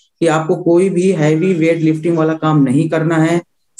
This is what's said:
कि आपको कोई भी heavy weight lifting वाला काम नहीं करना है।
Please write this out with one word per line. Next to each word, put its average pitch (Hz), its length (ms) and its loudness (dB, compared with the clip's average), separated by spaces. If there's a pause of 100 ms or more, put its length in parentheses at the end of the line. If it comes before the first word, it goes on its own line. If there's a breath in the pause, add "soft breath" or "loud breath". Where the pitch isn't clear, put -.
(200 soft breath)
कि 170 60 0
आपको 160 300 -2
कोई 175 320 2
भी 180 240 0
heavy 156 420 0
weight 165 240 0
lifting 160 400 -2
वाला 156 160 0
काम 156 280 0
नहीं 143 260 0
करना 160 280 -2
है। 165 260 0 (380)